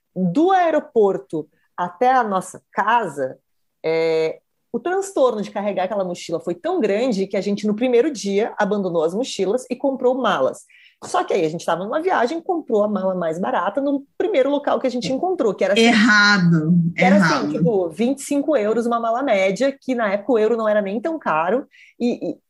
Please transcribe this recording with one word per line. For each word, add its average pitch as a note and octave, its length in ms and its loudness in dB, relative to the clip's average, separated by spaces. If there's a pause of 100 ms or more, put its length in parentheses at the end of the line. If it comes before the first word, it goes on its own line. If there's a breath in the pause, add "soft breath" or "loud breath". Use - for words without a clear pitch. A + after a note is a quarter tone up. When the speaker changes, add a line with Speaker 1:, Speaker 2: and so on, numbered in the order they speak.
(160)
Speaker 1:
do F#3 360 2
aeroporto A#3+ 1000 0 (260)
até F3+ 360 0
a C4 120 4
nossa F#3+ 380 -4 (100)
casa, F#3+ 680 -2 (440)
é, D#3+ 560 0 (320)
o A#3 80 -4
transtorno E4 640 0
de F#3 80 -8
carregar G3 360 -4
aquela G3 180 -4
mochila F3 360 -6
foi F3 140 -6
tão E4+ 260 -4
grande G#3 460 0
que G3 100 -8
a G3 60 -2
gente, G3+ 240 -4
no G#3 100 0
primeiro B3 360 2
dia, G3+ 460 -2
abandonou F#3+ 460 0
as E3 100 -2
mochilas G#3+ 580 -4
e B3 40 -4
comprou C4 460 0
malas. D#3+ 440 0 (380 soft breath)
Só - 200 -2
que - 100 -4
aí F#3+ 100 2
a D#3+ 60 0
gente D#3+ 160 -8
tava F3 180 -2
numa B3 160 -4
viagem, D#4+ 400 0
comprou D4 440 -2
a G#3 40 2
mala F#3+ 280 -2
mais E3 240 -2
barata G3+ 420 -2
no C#4 240 -2 (140)
primeiro C#4+ 320 2
local C#4+ 280 0
que A#3 60 -4
a C4 60 2
gente A#3+ 200 -4
encontrou, C4+ 440 0
que - 80 -2
era F#3+ 100 0
assim, G#3+ 80 4
Speaker 2:
Errado, G3+ 920 4 (220)
Speaker 1:
que E3+ 80 0
era F#3+ 120 6
assim, E3+ 180 4
Speaker 2:
errado. D3 200 -2
Speaker 1:
tipo, F3 360 0
vinte A#3 300 -2
e - 20 -14
cinco C#4+ 340 0
euros A3 300 0
uma A#3 140 0
mala A#3 240 -2
média, A3+ 580 0
que B3+ 140 -4
na G#3+ 180 0
época G#3 200 -2
o A#3 40 4
euro A3 180 2
não A3 140 0
era G#3 100 2
nem G3 220 -4
tão E4 160 -4
caro. F#3 500 -2 (320 soft breath)
E, A3+ 340 -2
e, - 40 -12 (120)